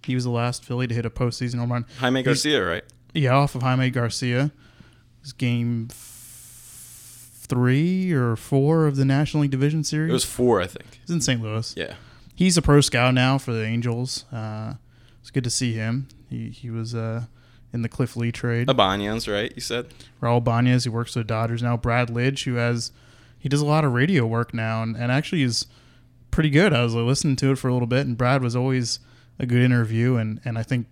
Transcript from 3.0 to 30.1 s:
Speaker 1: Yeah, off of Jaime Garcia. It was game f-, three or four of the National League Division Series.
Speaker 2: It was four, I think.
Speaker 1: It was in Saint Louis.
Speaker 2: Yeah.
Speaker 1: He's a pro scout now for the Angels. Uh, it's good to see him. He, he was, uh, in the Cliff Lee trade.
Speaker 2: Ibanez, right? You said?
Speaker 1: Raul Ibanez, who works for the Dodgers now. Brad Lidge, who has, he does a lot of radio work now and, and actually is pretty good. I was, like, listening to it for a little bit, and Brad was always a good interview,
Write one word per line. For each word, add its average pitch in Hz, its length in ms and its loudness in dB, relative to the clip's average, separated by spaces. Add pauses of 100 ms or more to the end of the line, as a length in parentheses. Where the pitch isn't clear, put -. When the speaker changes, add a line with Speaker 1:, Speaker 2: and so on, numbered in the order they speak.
Speaker 1:
Yeah, 131 220 2
off 139 200 2
of 123 60 -4
Jaime 127 300 2
Garcia. 123 540 0
It 147 60 -2 (720)
was 139 100 -18
game 120 580 -2
f-, - 1400 -20 (180)
three 156 640 2
or 123 240 0
four 151 520 2
of 139 100 0
the 135 80 2
National 143 360 2
League 139 100 2
Division 147 340 0
Series. 156 240 -2
Speaker 2:
It - 40 2
was 123 120 0
four, 120 360 2
I 90 60 -2
think. - 280 -16
Speaker 1:
It - 80 -20
was - 80 -8
in 170 100 0
Saint 123 200 0
Louis. 110 360 -6
Speaker 2:
Yeah. - 160 -8 (420)
Speaker 1:
He's 175 220 4
a 160 40 4
pro 147 200 6
scout 127 320 2
now 127 240 4
for 123 160 -4
the 113 100 -2
Angels. 117 720 -4
Uh, 110 400 -8 (480)
it's - 100 -20
good 127 140 -4
to 120 40 -2
see 120 240 -2
him. 117 360 -4 (200)
He, 113 200 -8
he - 200 -14
was, 113 240 -8
uh, 113 300 -6 (500)
in 117 80 -4
the 113 80 -4
Cliff - 260 -4
Lee 117 160 -2
trade. 120 380 -2
Speaker 2:
Ibanez, 104 580 2
right? 107 280 -2
You 120 60 -12
said? 120 260 -6 (340)
Speaker 1:
Raul 120 160 2
Ibanez, 120 480 2
who 120 60 -4
works 117 220 -6
for 123 60 -4
the 113 60 -4
Dodgers 113 360 -2
now. 120 140 0
Brad 120 340 0
Lidge, 123 360 -2
who 127 100 -2
has, 120 360 -2 (460)
he 135 120 -8
does 143 100 2
a 147 60 0
lot 151 180 2
of 135 100 2
radio 139 320 2
work 113 280 -2
now 113 280 -2
and, 113 140 -4
and 120 160 -2
actually 147 320 0
is 120 220 0 (680)
pretty 156 180 2
good. 156 240 6
I 120 100 2
was, 113 120 0
like, 117 100 0
listening 135 320 2
to 135 140 2
it 131 60 2
for 131 100 -4
a 123 60 2
little 120 140 0
bit, 131 200 0
and 117 100 -4
Brad 127 240 2
was 123 140 -2
always 127 440 -2 (400)
a - 60 -4
good 123 160 4
interview, 120 540 2